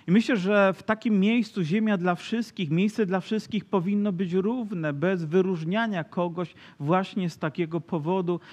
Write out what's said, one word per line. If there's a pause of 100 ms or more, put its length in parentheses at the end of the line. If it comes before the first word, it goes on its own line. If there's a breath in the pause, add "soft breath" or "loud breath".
I
myślę,
że
w
takim
miejscu
ziemia
dla
wszystkich,
miejsce
dla
wszystkich
powinno
być
równe,
bez
wyróżniania
kogoś (260 loud breath)
właśnie
z
takiego
powodu. (140 loud breath)